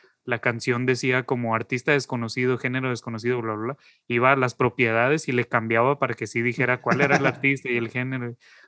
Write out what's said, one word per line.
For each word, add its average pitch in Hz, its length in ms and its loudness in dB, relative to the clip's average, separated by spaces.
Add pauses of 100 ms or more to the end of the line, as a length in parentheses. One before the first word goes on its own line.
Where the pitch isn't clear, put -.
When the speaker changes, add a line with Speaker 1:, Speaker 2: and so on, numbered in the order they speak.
(240)
Speaker 1:
la 120 160 -4
canción 123 460 -2
decía 127 380 0
como 120 300 -2
artista 123 380 -2
desconocido, 127 680 0
género 131 320 -4
desconocido, 117 520 -4
bla, 110 120 -4
bla, 107 100 -6
bla, 135 120 -6 (320)
iba 120 240 4
a 139 40 4
las 127 180 0
propiedades 123 760 2
y 135 40 0
le 123 140 0
cambiaba 117 520 2
para 117 160 -2
que 113 120 -8
sí 117 160 -2
dijera 123 380 0
cuál 123 220 0
era 139 140 4
el 135 100 2
Speaker 2:
<laughs> - 0 -
Speaker 1:
artista 131 440 -2
y 120 60 0
el 117 140 -2
género, 123 460 -6 (320)